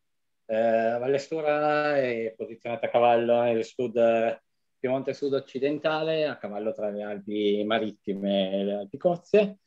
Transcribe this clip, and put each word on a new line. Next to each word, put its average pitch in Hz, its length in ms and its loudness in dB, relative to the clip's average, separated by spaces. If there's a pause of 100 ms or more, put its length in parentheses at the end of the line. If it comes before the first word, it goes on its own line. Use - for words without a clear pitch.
(460)
Eh, 113 520 2
Valle 131 200 0
Stura 151 800 0
è 117 400 -2
posizionata 113 480 -8
a 113 40 0
cavallo 120 520 4
nel 113 240 2
sud, 113 760 0 (380)
Piemonte 135 340 -2
sud-occidentale, 151 1120 -2
a 131 120 -4
cavallo 107 340 -6
tra 107 180 -4
le 104 140 -6
Alpi 104 640 -2
Marittime 101 840 -2
e 98 120 -2
le 101 120 -2
Alpi 101 220 -10
Cozie, 196 680 0